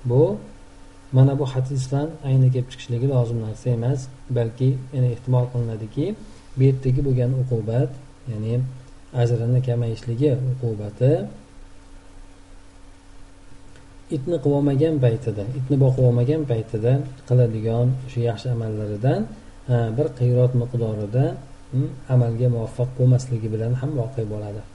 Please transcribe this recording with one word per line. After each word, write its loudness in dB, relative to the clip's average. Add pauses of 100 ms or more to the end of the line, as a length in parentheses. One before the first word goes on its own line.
bu 4 (680)
mana 6
bu 0
hadisdan -2 (140)
ayni 4
kelib -2
chiqishligi -4
lozim 0
narsa -6
emas, 0 (280)
balki 0 (220)
yana 0
ehtimol 0
qilinadiki, -4 (460)
bu -2
yerdagi 2
bo'lgan 2
uqubat, 0 (340)
ya'ni -4 (580)
ajrini 2
kamayishligi 0 (160)
uqubati 0 (3000)
itni -4
qilib 2
olmagan 2
paytida, 0 (100)
itni -2
boqib 4
olmagan 4
paytida 0 (300)
qiladigan 2 (100)
o'sha -8
yaxshi -2
amallaridan, -2 (440)
ha, 2 (140)
bir 0
qiyrot 4
miqdorida, 0 (400)
hm, -2 (160)
amalga 2
muvaffaq -2
bo'lmasligi 2
bilan -2
ham -4
voqe -4
bo'ladi. -8 (120)